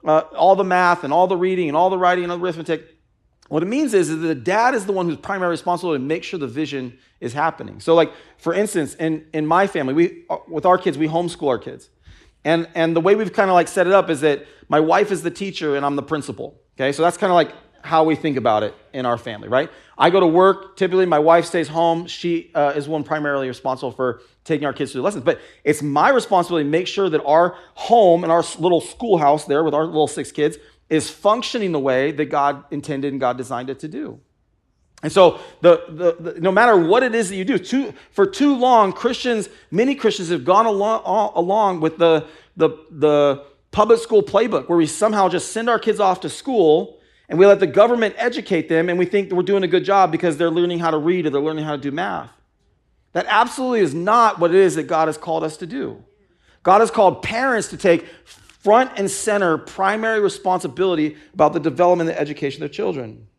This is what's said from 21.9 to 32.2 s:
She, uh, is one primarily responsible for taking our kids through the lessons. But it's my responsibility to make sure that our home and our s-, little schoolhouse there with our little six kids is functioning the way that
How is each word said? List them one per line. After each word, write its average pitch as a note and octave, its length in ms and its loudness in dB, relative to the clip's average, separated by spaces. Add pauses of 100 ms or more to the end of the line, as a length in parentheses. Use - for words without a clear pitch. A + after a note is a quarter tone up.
She, E3+ 480 -6
uh, D3 200 0
is C#3+ 140 -6
one D3+ 160 -4
primarily C#3+ 440 -4
responsible B2+ 420 -8
for B2+ 320 -6 (220)
taking D3 220 -4
our C#3 60 -4
kids C3 200 -6
through C3 80 -6
the B2+ 40 -6
lessons. D#3 200 -4
But E3+ 160 0 (220)
it's D3 200 -2
my D3 260 2
responsibility F3 560 0
to C#3+ 60 -4
make F3 160 -2
sure G3 240 -2
that D3+ 140 -2
our E3 320 2 (180)
home F#3 480 4
and E3 100 0
our E3+ 60 4
s-, - 200 -4
little E3 220 2
schoolhouse D3+ 640 0
there D3 180 0
with D#3 120 -2
our D#3 100 0
little D#3 240 0
six - 240 -10
kids D3 240 -2 (320)
is D#3 220 -2
functioning G#3+ 600 -2
the D3 80 -2
way C3+ 320 0
that D3 140 -4